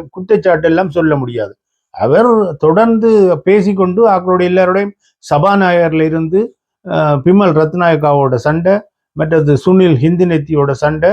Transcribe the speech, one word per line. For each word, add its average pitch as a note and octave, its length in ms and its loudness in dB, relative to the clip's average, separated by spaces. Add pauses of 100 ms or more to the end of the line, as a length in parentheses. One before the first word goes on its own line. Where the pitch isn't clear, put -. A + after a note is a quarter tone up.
குற்றச்சாட்டு F#3 580 -2
எல்லாம் E3+ 240 0
சொல்ல D#3+ 240 0
முடியாது. A#2+ 380 -6 (400)
அவர் D#3 360 0 (280)
தொடர்ந்து A3 520 2 (320)
பேசிக்கொண்டு F#3+ 640 0
அவர்களுடைய F3+ 420 0
எல்லாருடையும் F#3 460 0 (280)
சபாநாயகர்ல E3+ 800 0
இருந்து, D#3+ 340 -2 (460)
அஹ், D#3 360 -2
பிமல் F#3 340 2
ரத்நாயக்காவோட D#3 800 0
சண்டை, E3 400 -2 (400)
மற்றது D#3 420 0
சுனில் F#3 400 2
ஹிந்துநெத்தியோட D#3 760 -2
சண்டை, D#3 420 -2